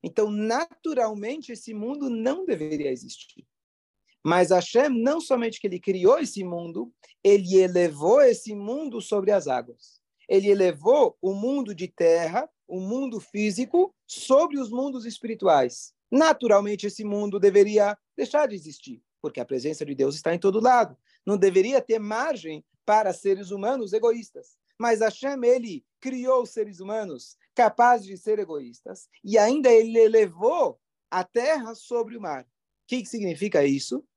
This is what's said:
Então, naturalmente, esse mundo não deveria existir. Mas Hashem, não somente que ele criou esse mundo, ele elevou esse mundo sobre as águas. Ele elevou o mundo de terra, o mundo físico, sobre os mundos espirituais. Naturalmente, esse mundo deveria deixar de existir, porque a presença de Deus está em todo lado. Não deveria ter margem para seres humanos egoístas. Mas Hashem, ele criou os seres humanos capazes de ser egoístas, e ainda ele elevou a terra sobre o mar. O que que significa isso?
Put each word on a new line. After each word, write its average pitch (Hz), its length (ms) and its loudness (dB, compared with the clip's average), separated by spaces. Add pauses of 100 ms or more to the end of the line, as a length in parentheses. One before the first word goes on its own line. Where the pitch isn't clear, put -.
Então, 214 260 -2
naturalmente, 233 1200 -6
esse 226 200 -16
mundo 262 360 -8
não 254 360 -4
deveria 156 460 -6
existir. - 540 -16 (800)
Mas 170 280 2
Hashem, 226 380 2
não 262 300 0
somente 233 400 -4
que - 80 -6
ele 180 120 -6
criou 196 400 2
esse 202 240 -8
mundo, 175 500 -10 (300)
ele 190 340 4
elevou 180 640 4
esse 233 320 2
mundo 226 480 -8
sobre 202 300 -2
as 175 160 0
águas. 123 540 -8 (280)
Ele 196 200 2
elevou 196 720 2
o 190 120 -2
mundo 226 420 -4
de 175 120 -10
terra, 170 600 0 (160)
o 185 140 -10
mundo 226 400 -6
físico, 214 760 -2 (140)
sobre 285 500 2
os 247 120 -6
mundos 254 360 -6
espirituais. 185 880 -2 (160)
Naturalmente, 220 800 2
esse 208 160 -10
mundo 202 360 -4
deveria 202 580 4 (180)
deixar 294 320 0
de 208 80 -6
existir, 143 460 -18 (200)
porque 143 180 -8
a 117 60 -6
presença 143 400 -6
de 143 80 -8
Deus 139 220 0
está 165 180 -4
em 175 60 -4
todo 196 220 0
lado. 240 360 2 (280)
Não 196 120 -2
deveria 190 440 4
ter 220 180 -2
margem 208 640 -6 (220)
para 208 280 2
seres 196 380 -4
humanos 202 400 -6
egoístas. 226 680 -2 (220)
Mas 226 220 2
Hashem, 254 420 -2
ele 233 420 0 (140)
criou 254 440 -2
os - 80 -10
seres 208 280 -8
humanos 190 580 -10 (160)
capazes 240 540 2
de 190 100 -16
ser 214 220 -2
egoístas, 147 680 -12 (160)
e 202 140 2
ainda 254 340 4
ele 226 260 6
elevou 220 840 4 (320)
a 185 120 -2
terra 240 520 -2
sobre 233 420 -6
o 214 40 -14
mar. 147 220 -8
O - 40 -20 (400)
que 254 140 -4
que - 80 -12
significa 190 540 -2
isso? 139 400 -2 (140)